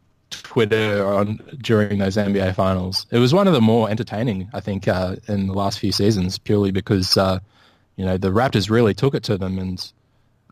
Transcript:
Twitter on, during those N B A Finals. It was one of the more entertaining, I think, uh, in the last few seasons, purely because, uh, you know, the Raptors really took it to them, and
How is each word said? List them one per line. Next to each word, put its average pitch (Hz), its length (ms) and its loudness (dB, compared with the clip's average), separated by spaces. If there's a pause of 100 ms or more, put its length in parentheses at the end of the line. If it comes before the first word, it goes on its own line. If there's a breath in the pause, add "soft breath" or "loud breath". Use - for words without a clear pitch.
(280)
Twitter 107 760 0
on, 104 340 0 (220)
during 104 360 2
those 98 200 0
N 101 160 0
B 101 60 2
A 92 120 0
Finals. 92 580 -2
It 117 80 0
was 123 140 4
one 196 140 4
of 185 80 4
the 131 80 4
more 110 260 4
entertaining, 104 640 -4
I 101 80 -8
think, 98 260 -6
uh, 92 300 -2 (120)
in 98 180 -2
the 95 80 -4
last 98 240 -4
few 98 140 -2
seasons, 98 440 0
purely 101 360 0
because, 95 440 0
uh, 95 220 2 (580 soft breath)
you 92 80 -6
know, 92 140 0
the 95 140 0
Raptors 110 360 2
really 110 240 4
took 135 220 0
it 113 100 -4
to 104 140 -2
them, 95 200 -4
and 92 320 -8 (600)